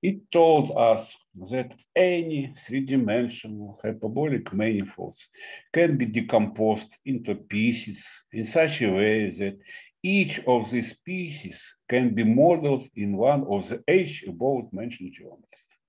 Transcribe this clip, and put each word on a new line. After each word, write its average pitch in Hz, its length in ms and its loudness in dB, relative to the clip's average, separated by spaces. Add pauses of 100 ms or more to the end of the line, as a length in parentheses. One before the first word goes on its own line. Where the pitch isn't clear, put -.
It 196 300 -2
told 165 460 6
us 113 380 2 (340)
that 123 240 -6 (220)
any 165 580 0 (120)
three-dimensional 120 1160 -4
hyperbolic 113 720 -4
manifolds 101 760 -4 (460)
can 165 240 4
be 123 80 0
decomposed 107 920 0 (100)
into 120 300 -4
pieces 107 680 -4 (280)
in 113 140 -6
such 156 360 0
a 107 100 2
way 104 480 2
that 98 180 -4 (460)
each 185 420 0
of 120 240 2
these 120 240 -4
pieces 160 680 -12 (300)
can 123 240 2
be 110 100 0
modeled 143 720 4
in 101 220 -4
one 135 320 2
of 101 180 -2
the - 200 -8
H 160 400 0
above 117 440 -4
mentioned 98 480 -10
geometries. - 520 -20 (180)